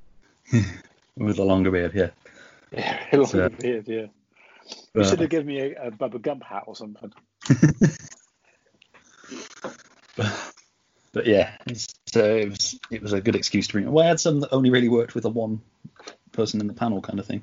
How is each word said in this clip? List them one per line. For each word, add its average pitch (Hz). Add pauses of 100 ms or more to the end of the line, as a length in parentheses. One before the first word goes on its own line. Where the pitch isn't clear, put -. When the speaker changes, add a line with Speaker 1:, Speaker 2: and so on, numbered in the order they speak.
(520)
Speaker 1:
<laughs> -
With 104
a 98
longer 95
beard, 87
yeah. 92 (640)
Speaker 2:
Yeah, -
<laughs> -
a 143
longer 139
Speaker 1:
So 92
Speaker 2:
beard, 113
yeah. 113
You 107 (800)
Speaker 1:
But 107
Speaker 2:
should 98
have 160
given 156
me 139
a, 139
a 120
Bubba 117
Gump 117
hat -
or 107
something. 107 (360)
Speaker 1:
<laughs> 127 (2500)
But, 104 (600)
but 113
yeah, 101 (100)
it's, 120 (180)
so 113 (140)
it 107
was, 98 (120)
it 110
was 104
a 98
good 113
excuse 98
to -
bring 101
it. -
Well, 156
I 170
had 165
some 151
that 139
only 131
really 123
worked 117
with 113
a 113
one 110 (680)
person 92
in 104
the 101
panel 110
kind -
of 98
thing. 104